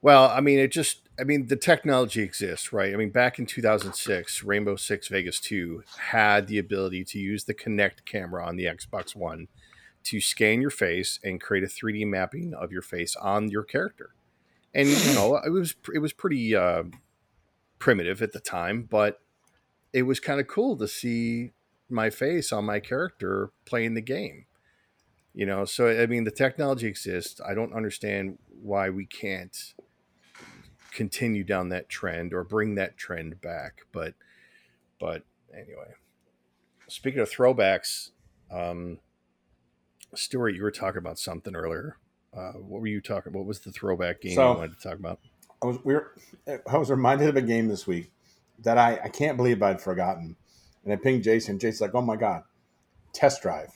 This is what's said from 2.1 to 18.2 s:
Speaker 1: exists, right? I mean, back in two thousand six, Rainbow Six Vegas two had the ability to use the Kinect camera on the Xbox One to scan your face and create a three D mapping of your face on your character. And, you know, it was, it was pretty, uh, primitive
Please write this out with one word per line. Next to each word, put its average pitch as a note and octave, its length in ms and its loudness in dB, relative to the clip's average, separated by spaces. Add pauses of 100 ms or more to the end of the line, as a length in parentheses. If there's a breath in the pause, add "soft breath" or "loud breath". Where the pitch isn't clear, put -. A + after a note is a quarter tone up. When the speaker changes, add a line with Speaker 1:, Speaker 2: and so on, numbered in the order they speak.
Speaker 1:
exists, F#2+ 500 -6
right? G2 200 0
I G2+ 40 -4
mean, G#2+ 140 0
back B2 280 2
in A#2+ 80 -6
two - 160 -8
thousand G#2 320 2
six, - 480 -4
Rainbow G2+ 340 0
Six - 320 -6
Vegas F2+ 320 -2
two F2 420 -6 (280)
had G#2 380 6
the G#2+ 100 0
ability F#2+ 480 -2
to - 120 -8
use G2+ 260 -4
the G#2 100 -4
Kinect G2+ 500 0
camera F2+ 420 -8
on E2+ 100 -6
the F2+ 80 -4
Xbox F2 520 -6
One E2 300 -8 (580 soft breath)
to G#2+ 160 -4
scan A2 400 4
your C#3 100 0
face F2+ 540 -2
and F#2 160 -4
create G2 240 0
a F#2 40 -6
three A2 240 -6
D G#2+ 120 -4
mapping G2 500 -4
of F2 180 -8
your F2+ 100 -8
face F2 340 -6
on G#2 320 0
your G#2 140 -4
character. - 480 -6 (640)
And, C#3 140 4
you C#3+ 260 4
know, A2+ 300 6
it D#3 60 0
was, F3 240 0 (200)
it D#3 40 0
was D3+ 140 -2
pretty, A#2+ 440 0
uh, F2 280 4 (960)
primitive F#2+ 440 2